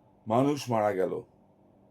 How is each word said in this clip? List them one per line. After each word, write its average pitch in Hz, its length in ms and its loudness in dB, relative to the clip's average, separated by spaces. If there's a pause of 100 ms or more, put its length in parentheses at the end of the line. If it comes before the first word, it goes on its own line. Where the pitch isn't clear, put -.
(280)
মানুষ 131 440 0
মারা 104 200 2
গেল, 87 300 -2 (680)